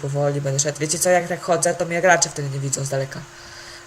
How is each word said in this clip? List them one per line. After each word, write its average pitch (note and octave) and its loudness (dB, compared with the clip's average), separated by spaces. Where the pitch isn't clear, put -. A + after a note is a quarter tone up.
powoli C#3+ 0
będę C3+ 0
szedł. C#3+ -2
Wiecie D#3 -2
co, F3+ 2
jak F3 4
tak F3 -6
chodzę, E3+ 2
to F3 -2
mnie E3+ 0
gracze E3+ 6
wtedy C#3+ -4
nie C#3 -6
widzą C#3 -2
z C3+ -6
daleka. C3+ -4